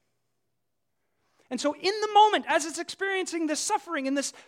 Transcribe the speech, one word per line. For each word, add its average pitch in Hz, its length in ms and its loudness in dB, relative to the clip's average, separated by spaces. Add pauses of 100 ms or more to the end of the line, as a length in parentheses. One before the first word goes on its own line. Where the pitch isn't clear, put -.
(1500)
And 254 100 -6
so 294 160 0
in 415 260 -2
the 427 120 -2
moment, 415 340 6
as 294 180 2
it's 320 140 -8
experiencing 370 680 -4
this 294 120 -2
suffering 330 480 -4
and 277 100 0
this 269 140 -4 (160)